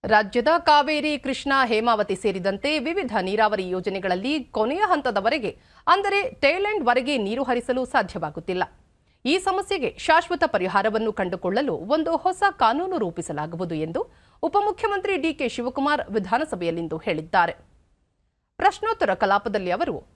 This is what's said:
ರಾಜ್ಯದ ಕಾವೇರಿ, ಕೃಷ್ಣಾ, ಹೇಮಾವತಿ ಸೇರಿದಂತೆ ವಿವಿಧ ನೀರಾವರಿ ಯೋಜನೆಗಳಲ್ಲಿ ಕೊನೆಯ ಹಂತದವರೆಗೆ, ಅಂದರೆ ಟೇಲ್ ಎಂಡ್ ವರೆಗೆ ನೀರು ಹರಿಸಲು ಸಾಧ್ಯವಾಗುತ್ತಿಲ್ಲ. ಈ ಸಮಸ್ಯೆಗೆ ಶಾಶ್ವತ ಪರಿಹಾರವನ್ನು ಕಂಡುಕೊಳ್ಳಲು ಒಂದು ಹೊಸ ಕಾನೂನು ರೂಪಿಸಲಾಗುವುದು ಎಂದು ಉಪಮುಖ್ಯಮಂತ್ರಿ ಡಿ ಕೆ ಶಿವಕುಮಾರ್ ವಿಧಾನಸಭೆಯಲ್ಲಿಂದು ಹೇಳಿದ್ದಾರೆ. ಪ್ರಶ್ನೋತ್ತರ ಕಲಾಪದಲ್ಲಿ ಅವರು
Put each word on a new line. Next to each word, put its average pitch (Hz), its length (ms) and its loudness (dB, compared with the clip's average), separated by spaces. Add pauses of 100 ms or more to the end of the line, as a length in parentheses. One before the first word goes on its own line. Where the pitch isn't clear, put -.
ರಾಜ್ಯದ 214 420 4 (100)
ಕಾವೇರಿ, 302 600 4
ಕೃಷ್ಣಾ, 269 480 0
ಹೇಮಾವತಿ 220 500 2
ಸೇರಿದಂತೆ 196 640 -2
ವಿವಿಧ 285 420 -4
ನೀರಾವರಿ 202 480 0
ಯೋಜನೆಗಳಲ್ಲಿ 190 720 -2
ಕೊನೆಯ 240 340 -2
ಹಂತದವರೆಗೆ, 254 800 0 (300)
ಅಂದರೆ 392 420 2
ಟೇಲ್ 349 360 2
ಎಂಡ್ 415 200 -2
ವರೆಗೆ 254 320 2
ನೀರು 226 260 -2
ಹರಿಸಲು 247 420 0
ಸಾಧ್ಯವಾಗುತ್ತಿಲ್ಲ. 180 760 -2 (640)
ಈ 302 120 2
ಸಮಸ್ಯೆಗೆ 381 600 -2
ಶಾಶ್ವತ 339 500 2
ಪರಿಹಾರವನ್ನು 208 640 0
ಕಂಡುಕೊಳ್ಳಲು 202 600 -2
ಒಂದು 302 420 0
ಹೊಸ 370 340 0
ಕಾನೂನು 330 480 0
ರೂಪಿಸಲಾಗುವುದು 165 760 -6
ಎಂದು 165 320 -4 (360)
ಉಪಮುಖ್ಯಮಂತ್ರಿ 403 760 0
ಡಿ 302 160 0
ಕೆ 254 160 -2
ಶಿವಕುಮಾರ್ 269 600 -2
ವಿಧಾನಸಭೆಯಲ್ಲಿಂದು 180 880 -2
ಹೇಳಿದ್ದಾರೆ. 165 560 0 (1040)
ಪ್ರಶ್ನೋತ್ತರ 403 560 0
ಕಲಾಪದಲ್ಲಿ 202 580 0
ಅವರು 185 320 -2 (120)